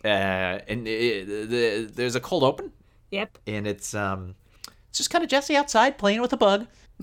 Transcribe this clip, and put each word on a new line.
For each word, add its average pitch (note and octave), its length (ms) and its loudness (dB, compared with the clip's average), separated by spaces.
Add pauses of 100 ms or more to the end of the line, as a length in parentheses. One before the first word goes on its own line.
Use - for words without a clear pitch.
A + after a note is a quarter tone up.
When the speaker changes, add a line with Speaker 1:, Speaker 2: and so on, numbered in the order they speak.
Speaker 1:
Uh, A2 40 0 (600)
and A2+ 200 -4
it, A2 380 0 (240)
the, A2+ 420 0
there's B2 220 -2
a B2 60 -2
cold D#3+ 240 -2
open. C#4 280 0 (380)
Speaker 2:
Yep. G3+ 360 -8
Speaker 1:
And G#2+ 200 -4
it's, - 280 -6
um, F#2+ 400 -4 (540)
it's - 100 -8
just - 120 -2
kinda E4+ 160 0
Jesse C#4 300 0
outside C#4 420 2
playing G3+ 220 2
with A#3+ 120 -2
a C4 40 0
bug. G3+ 300 4 (360)